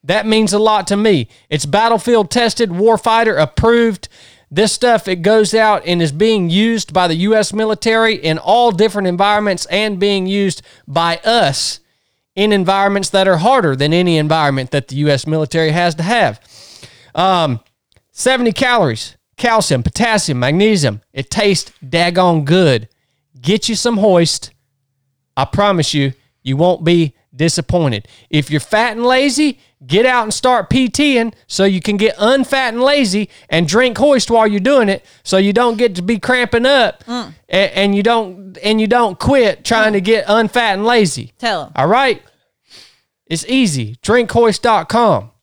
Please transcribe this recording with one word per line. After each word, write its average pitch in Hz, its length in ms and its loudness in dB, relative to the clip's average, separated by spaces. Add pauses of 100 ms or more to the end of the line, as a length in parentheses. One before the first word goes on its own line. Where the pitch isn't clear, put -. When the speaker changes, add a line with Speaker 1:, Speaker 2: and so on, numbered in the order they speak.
Speaker 1:
That 208 220 -2
means 220 260 2
a 208 60 0
lot 214 300 2
to 202 80 0
me. 202 320 0 (220)
It's 147 160 -4
battlefield 220 640 0
tested, 233 400 -2
warfighter 220 680 0
approved. 226 680 0 (420)
This 196 220 0
stuff, 233 360 0
it 185 80 -2
goes 208 360 2
out 214 320 2
and 175 160 -2
is 156 120 0
being 196 360 0
used 208 460 -2
by 180 140 2
the 165 80 -2
U 202 180 0
S 208 180 0
military 220 640 0
in 156 240 -4
all 233 320 2
different 202 380 0
environments 202 580 -2
and 202 320 -4
being 196 280 -2
used 196 360 -2 (240)
by 165 380 -2
us 220 560 -2 (540)
in 214 180 0
environments 196 580 0
that 190 180 2
are 180 100 4
harder 196 380 2
than 143 160 0
any 175 240 2
environment 147 540 0
that 143 180 -4
the 135 80 -10
U 147 120 0
S 139 180 0
military 160 460 -2
has 170 240 0
to 165 60 -6
have. 180 380 0 (720)
Um, 165 460 0 (520)
seventy 247 400 0
calories, 220 640 -2 (200)
calcium, 214 460 0
potassium, 208 560 -2
magnesium. 147 640 0 (100)
It 135 180 -10
tastes - 420 -2 (120)
daggone 170 600 0
good. 139 440 2 (520)
Get 196 280 -2
you 226 60 -2
some 233 240 -2
Hoist. 185 520 2 (840)
I 131 80 -2
promise 196 500 0
you, 139 180 -2 (300)
you 135 140 -4
won't 170 280 0
be 170 300 0 (200)
disappointed. 135 720 -2 (220)
If 147 200 -2
you're 147 100 -2
fat 220 360 -2
and 233 100 -4
lazy, 262 540 0 (260)
get 185 200 2
out 247 180 2
and 214 100 -6
start 247 360 0
P 254 180 2
T'ing 247 440 0 (140)
so - 180 0
you 190 160 2
can 208 160 -2
get 214 200 0
unfat 262 540 0
and 240 120 -4
lazy 240 480 0 (180)
and 165 180 0
drink 226 320 0
Hoist 269 320 2
while 226 160 4
you're 208 140 0
doing 240 280 2
it, 196 160 -4 (200)
so 190 140 0
you 196 140 2
don't 233 240 2
get 220 200 0
to 180 60 -6
be 208 180 -2
cramping 247 460 0
up 262 380 0
Speaker 2:
Mm. 233 300 -10 (140)
Speaker 1:
a-, 190 300 -2
and 202 180 0
you 202 80 0
don't, 196 540 -2
and 214 220 -2
you 220 60 0
don't 220 320 0
quit 247 460 2
trying 214 300 0
to 202 60 0
get 214 260 0
unfat 220 480 0
and 202 100 -4
lazy. 202 540 0
Speaker 2:
Tell 196 280 -6
'em. - 100 -20
Speaker 1:
All 135 120 0
right? 247 340 0 (1040)
It's 160 200 -8
easy. 147 560 -2
Drink 233 280 0
hoist 233 320 0
dot 208 260 0
com. 185 420 0 (120)